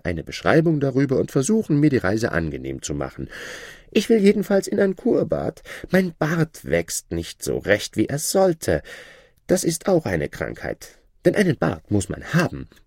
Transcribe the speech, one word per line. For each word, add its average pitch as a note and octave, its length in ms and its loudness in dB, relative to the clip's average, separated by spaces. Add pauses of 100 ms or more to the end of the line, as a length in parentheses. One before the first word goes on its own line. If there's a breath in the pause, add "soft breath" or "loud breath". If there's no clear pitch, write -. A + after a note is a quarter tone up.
eine E2+ 200 -4
Beschreibung D#3 560 2
darüber C3+ 380 0
und - 140 0
versuchen, D3 480 0
mir D3+ 100 6
die C3 80 2
Reise A2 360 0
angenehm C2+ 500 -4
zu D#2 100 -6
machen. C2+ 360 -6 (600 loud breath)
Ich - 200 0
will A3+ 100 6
jedenfalls G3 480 4
in G#3 120 -2
ein G3 160 2
Kurbad. - 680 -2 (260 loud breath)
Mein F#3 280 2
Bart D#3+ 480 -2
wächst - 460 -2
nicht E2+ 320 -6
so - 140 -2
recht, - 400 -2
wie G#2+ 100 2
er C#3+ 120 -4
sollte. E3 640 0 (640 loud breath)
Das F#3 160 2
ist E3 240 -4
auch F3+ 180 4
eine D#2 240 -2
Krankheit, - 680 -10 (260)
denn F3 100 4
einen F#3 220 2
Bart A2 320 -4
muss G2+ 200 0
man - 240 -10
haben. D3 340 0 (200)